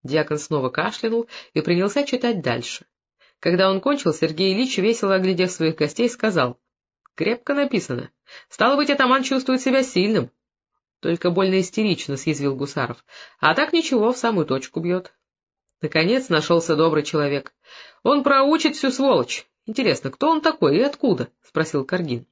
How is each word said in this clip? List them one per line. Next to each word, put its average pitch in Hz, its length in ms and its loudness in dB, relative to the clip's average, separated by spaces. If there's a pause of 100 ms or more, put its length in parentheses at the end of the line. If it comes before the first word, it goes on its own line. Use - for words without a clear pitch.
Дьякон 151 360 -2
снова 135 300 -2
кашлянул 220 580 -4 (260)
и 156 80 0
принялся 190 420 0
читать 240 380 -2
дальше. - 440 -6 (540)
Когда 180 300 2
он 190 100 0
кончил, 277 340 0
Сергей 165 400 0
Ильич, 254 240 0
весело 202 380 2
оглядев 185 340 0
своих 160 260 -2
гостей, 190 340 0
сказал: 170 500 -2 (560)
«Крепко 233 380 -2
написано. 254 580 -2 (380)
Стало 254 260 2
быть, 277 140 2
атаман 269 340 4
чувствует 262 380 0
себя 262 220 2
сильным». 208 460 0 (720)
«Только 170 320 -2
больно 190 300 2
истерично», — 180 560 -2
съязвил 139 380 -2
Гусаров. 131 500 -6 (340)
«А 160 160 2
так 302 160 0
ничего, 247 400 0
в 247 60 -4
самую 214 280 0
точку 135 360 -6
бьёт». 180 320 -4 (680)
Наконец 175 480 0
нашёлся 160 460 2
добрый 151 280 2
человек. 143 500 -2 (500)
«Он 277 200 2
проучит 285 520 4
всю 269 160 0
сволочь. 247 540 0 (200)
Интересно, 214 440 -2
кто 294 200 0
он 311 120 2
такой 185 360 2
и 220 40 4
откуда?» — 233 480 0 (140)
спросил 156 420 -2
Каргин. 147 460 -4